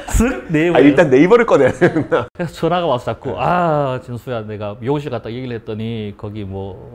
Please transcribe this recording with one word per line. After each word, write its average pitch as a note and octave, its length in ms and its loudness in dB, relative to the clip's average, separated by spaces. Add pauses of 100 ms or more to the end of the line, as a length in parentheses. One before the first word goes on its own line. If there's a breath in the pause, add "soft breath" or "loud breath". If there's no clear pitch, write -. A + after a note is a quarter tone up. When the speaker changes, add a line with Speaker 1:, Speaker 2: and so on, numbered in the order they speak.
Speaker 1:
슥, - 440 -2
네이버에서. E3 240 2
Speaker 2:
아, - 40 6
일단 G3+ 280 6
네이버를 F3+ 380 6
꺼내야 C#3 260 4
되는구나. D#3+ 600 0
Speaker 1:
그래서 F3 200 -8
전화가 E3+ 340 -2
와서 B2 200 -2
자꾸, A#2+ 240 -8
Speaker 2:
네. G#2 80 -6
Speaker 1:
"아, D3 680 -2
진수야, A#2+ 380 -10
내가 G#2 380 -10
미용실 C#3+ 300 -4
갔다 A#2 200 -8
얘기를 B2 260 -10
했더니 A2 600 -8
거기 G#2+ 280 -12
뭐, G2 300 -10 (200)